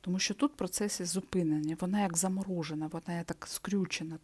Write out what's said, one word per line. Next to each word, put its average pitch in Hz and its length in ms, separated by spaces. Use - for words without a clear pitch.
Тому 185 180
що 202 160
тут 285 220
процеси 202 480
зупинені, 165 760
вона 190 200
як 180 160
заморожена, 175 720
вона 170 320
як 165 80
так - 220
скрючена 170 760